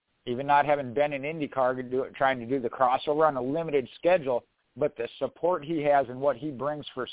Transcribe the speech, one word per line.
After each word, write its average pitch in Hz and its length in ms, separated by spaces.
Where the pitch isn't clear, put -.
even 127 200
not 143 200
having 143 280
been 147 180
in 135 100
IndyCar, 135 540
to 127 60
do, 127 320
trying 135 240
to 117 80
do 131 140
the 117 100
crossover 147 560
on 143 100
a 123 60
limited 143 540
schedule. 139 480
But 143 200
the 117 120
support 151 460
he 156 180
has 143 260
and 123 120
what 135 160
he 147 140
brings 139 440
for 123 180